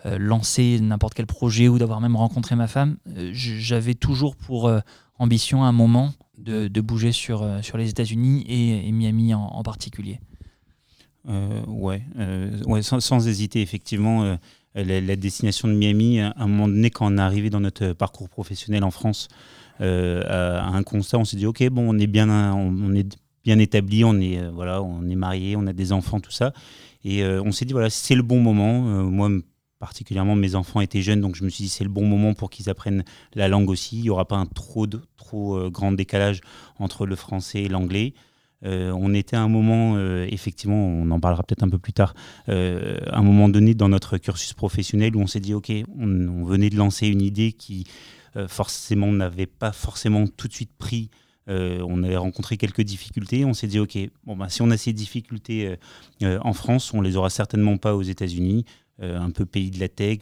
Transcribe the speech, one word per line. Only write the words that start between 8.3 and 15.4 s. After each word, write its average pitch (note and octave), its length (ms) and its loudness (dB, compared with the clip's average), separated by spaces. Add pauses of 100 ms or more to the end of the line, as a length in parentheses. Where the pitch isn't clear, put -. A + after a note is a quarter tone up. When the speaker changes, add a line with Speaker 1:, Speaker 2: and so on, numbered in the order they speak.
Speaker 1:
et, A#2 400 0
et G#2+ 60 -2
Miami A2+ 400 2
en, G#2 80 0
en G#2 220 -6
particulier. G#2 580 -10 (1080)
Speaker 2:
Euh, G#2+ 380 -4
ouais, G2+ 380 -4 (160)
euh, G2 460 -4
ouais, G#2+ 180 2
sans, B2+ 180 -2
sans A#2 260 2
hésiter, G#2+ 360 0
effectivement, G#2+ 640 0
euh, F#2+ 120 0 (480)
la, F#2+ 160 0
la F#2+ 160 0
destination G2 520 -2